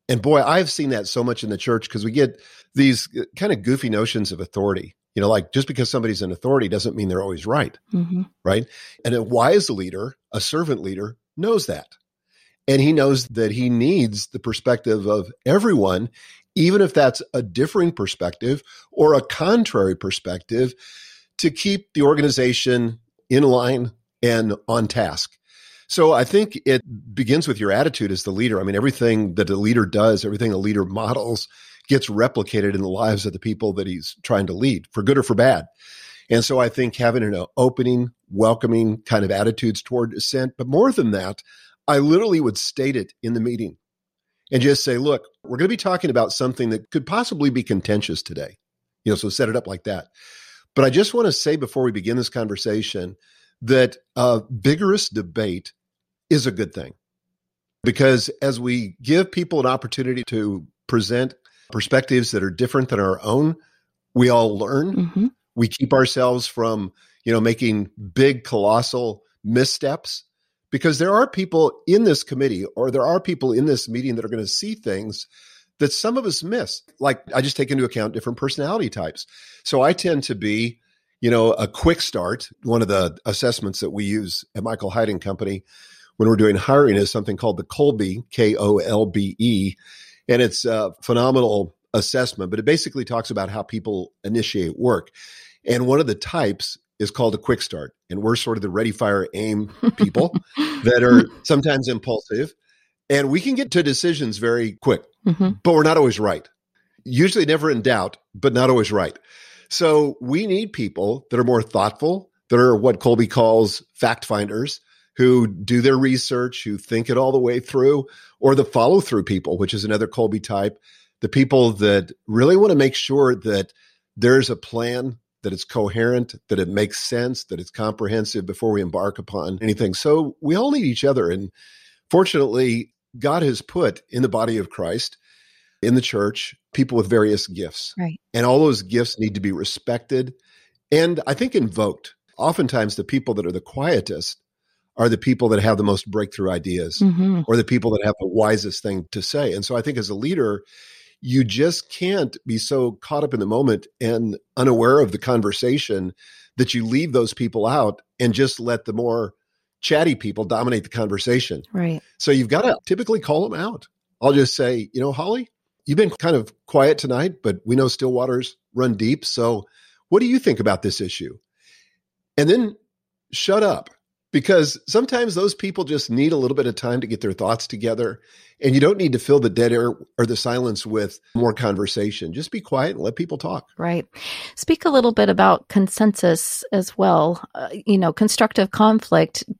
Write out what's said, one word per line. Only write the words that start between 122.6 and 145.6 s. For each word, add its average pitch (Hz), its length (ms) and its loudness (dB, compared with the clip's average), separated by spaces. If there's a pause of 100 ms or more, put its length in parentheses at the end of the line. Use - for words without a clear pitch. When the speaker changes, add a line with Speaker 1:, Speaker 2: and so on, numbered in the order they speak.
Speaker 1:
make 135 200 4
sure 135 400 2
that 98 360 -2 (460)
there's 123 320 4
a 117 60 -4
plan, 120 640 -6 (260)
that 98 100 -6
it's 92 100 -8
coherent, 117 720 -2 (140)
that 101 100 0
it 87 80 0
makes 101 320 -2
sense, 123 460 -4
that 85 140 -10
it's 87 120 -16
comprehensive 107 760 -4
before 104 260 -2
we 101 100 0
embark 92 360 -4
upon 92 440 -8
anything. 104 320 0
So 147 480 0
we 156 140 0
all 254 160 0
need 277 140 0
each 123 180 -2
other. 127 280 2
And 95 200 -6 (580)
fortunately, 131 840 2 (240)
God 143 240 -2
has 131 200 0
put 147 480 -2
in 123 120 -4
the 131 80 2
body 113 280 0
of 95 120 -4
Christ, 98 480 -6 (640)
in 113 140 2
the 127 60 4
church, 104 540 -4 (180)
people 127 240 0
with 104 120 0
various 107 380 2
gifts. 87 500 -12
Speaker 2:
Right. 170 220 -6 (140)
Speaker 1:
And 117 120 2
all 127 140 4
those 131 240 2
gifts 113 360 -2
need 107 160 -2
to 98 60 -6
be 98 100 -2
respected. 123 800 -6 (580)
And 165 340 2
I 143 80 -2
think 247 220 -2
invoked. 107 580 -2 (240)
Oftentimes, 123 580 0
the 101 80 -6
people 131 320 -2
that 101 100 -2
are 85 60 -4
the 90 100 -8
quietest 117 760 -4 (580)
are 117 140 2
the 113 80 2
people 123 320 2
that 104 120 4